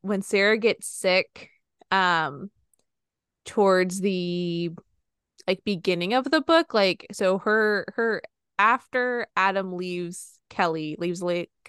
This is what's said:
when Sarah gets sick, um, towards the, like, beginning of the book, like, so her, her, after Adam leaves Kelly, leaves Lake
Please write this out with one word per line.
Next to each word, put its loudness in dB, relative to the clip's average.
when -2
Sarah 2
gets 0
sick, -2
um, 0
towards 2
the, -2
like, -2
beginning -2
of 0
the 2
book, 2
like, 2
so 0
her, 2
her, -2
after 0
Adam 0
leaves -8
Kelly, -2
leaves -4
Lake -4